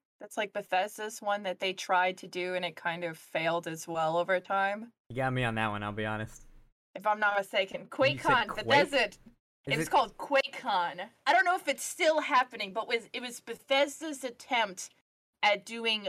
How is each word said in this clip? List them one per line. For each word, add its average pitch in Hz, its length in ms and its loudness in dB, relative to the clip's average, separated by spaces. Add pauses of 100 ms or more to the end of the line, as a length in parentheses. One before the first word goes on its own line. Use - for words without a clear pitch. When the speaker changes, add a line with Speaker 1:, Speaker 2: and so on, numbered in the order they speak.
(220)
Speaker 1:
That's, - 160 -14
like, 208 160 -2
Bethesda's 208 680 -2
one 208 220 -2
that 180 160 -4
they 190 140 -2
tried 185 460 2
to 190 80 -14
do 180 280 -4
and 180 100 -2
it 165 100 -8
kind 170 280 -6
of 165 140 -6
failed 165 500 -2
as 160 200 -8
well 160 300 0
over 180 220 2
time. 196 520 -2 (180)
Speaker 2:
You 117 80 -10
got 131 160 0
me 127 100 0
on 113 120 0
that 110 140 2
one, 104 140 -4
I'll 104 80 -4
be 107 140 -4
honest. 107 420 -6 (480)
Speaker 1:
If 190 100 -8
I'm 214 140 2
not 208 180 2
mistaken, 196 440 -2
Speaker 2:
You 190 60 -16 (300)
said - 20 -12
Speaker 1:
QuakeCon, 254 280 4
Speaker 2:
Quake? 214 200 -6
Speaker 1:
Bethesda. 277 380 4 (600)
Speaker 2:
Is 139 60 -2
Speaker 1:
It - 40 2
was 160 100 -2
Speaker 2:
it - 40 -12
Speaker 1:
called 240 260 4
QuakeCon. 202 840 0 (260)
I 294 60 6
don't 370 120 8
know 359 100 4
if - 120 -4
it's - 160 -2
still 320 380 2
happening, 233 520 0
but 220 140 -2
was, 233 260 -2
it 240 80 -8
was 247 200 -10
Bethesda's 277 840 -2
attempt - 640 -4 (540)
at 202 220 2
doing 226 440 -4